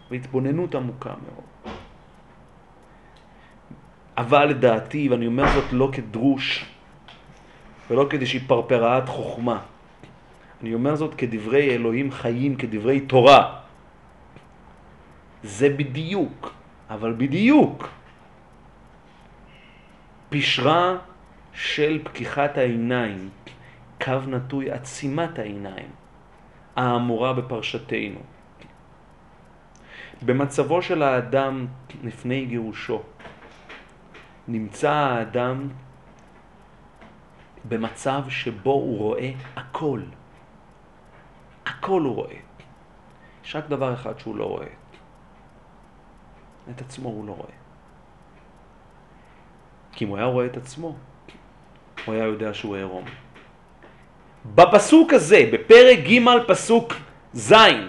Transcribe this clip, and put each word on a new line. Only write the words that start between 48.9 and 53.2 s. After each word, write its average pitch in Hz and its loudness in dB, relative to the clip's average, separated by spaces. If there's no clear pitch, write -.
כי - -8
אם 104 -4
הוא 98 -8
היה 110 -4
רואה 123 0
את 123 -10
עצמו, 147 -14
הוא 110 -8
היה 110 -2
יודע 107 -6
שהוא 104 -8
עירום. 92 -10